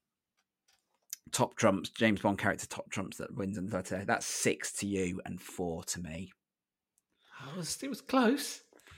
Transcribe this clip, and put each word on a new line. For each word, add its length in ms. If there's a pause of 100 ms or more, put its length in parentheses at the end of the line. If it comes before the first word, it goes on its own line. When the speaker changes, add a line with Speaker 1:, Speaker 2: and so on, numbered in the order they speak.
(1300)
Speaker 1:
top 240
trumps, 340
James 320
Bond 160
character 300
top 240
trumps 260
that 180
wins 220
and 140
today. 340
That's 200
six 480
to 140
you 380
and 160
four 440
to 160
me. 300 (1120)
Speaker 2:
Oh, 120
it 40
was, 240
it 80
was 120
close. 600 (360)